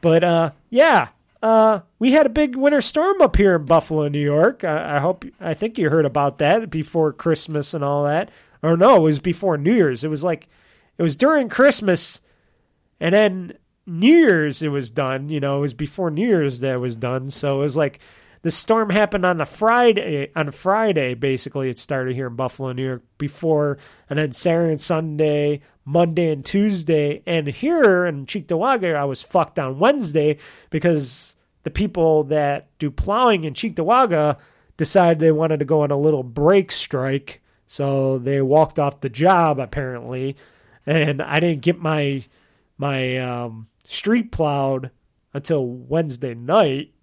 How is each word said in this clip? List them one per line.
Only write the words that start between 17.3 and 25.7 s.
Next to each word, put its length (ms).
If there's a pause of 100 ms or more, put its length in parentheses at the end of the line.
So 240
it 80
was 140
like, 220 (420)
the 100
storm 400
happened 340
on 160
a 60
Friday, 880
on 160
Friday, 640
basically, 560
it 80
started 340
here 140
in 80
Buffalo, 380
New 120
York, 180 (140)
before, 640 (280)
and 120
then 140
Saturday 400
and 80
Sunday, 800 (220)